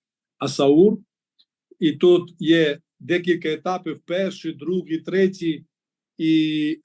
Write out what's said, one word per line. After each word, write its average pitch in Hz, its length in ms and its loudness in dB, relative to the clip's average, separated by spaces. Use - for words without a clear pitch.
асаур. 147 600 4
І 156 120 0
тут 175 480 2
є 156 400 0
декілька 170 500 -2
етапів: 165 560 -6
перший, 175 480 -6
другий, 160 460 -6
третій. 180 640 -2
І, 156 680 0